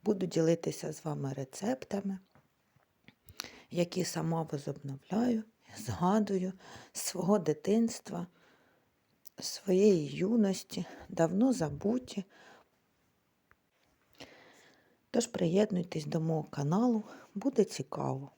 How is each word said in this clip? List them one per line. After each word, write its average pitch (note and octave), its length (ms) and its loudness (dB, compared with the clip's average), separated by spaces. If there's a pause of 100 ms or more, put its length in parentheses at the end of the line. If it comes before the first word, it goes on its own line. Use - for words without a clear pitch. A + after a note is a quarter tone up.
буду G3 220 0
ділитися E3 680 0
з - 120 -14
вами C#3+ 280 -4
рецептами, G3 840 -6 (1500)
які F3 340 -2
сама E3 360 -2
возобновляю, D#3+ 1000 -2 (340)
згадую F#3 760 0 (400)
з - 80 -8
свого G3 380 2
дитинства, G3 880 0 (1120)
своєї F#3 680 4
юності, F#3+ 800 0 (240)
давно F#3+ 440 4
забуті. F#3+ 720 -2 (2750)
Тож A#3 160 2
приєднуйтесь F3 760 0
до D#3+ 160 -2
мого D#3+ 220 0
каналу, G#3 600 2 (320)
буде A3+ 280 2
цікаво. C#3 760 -4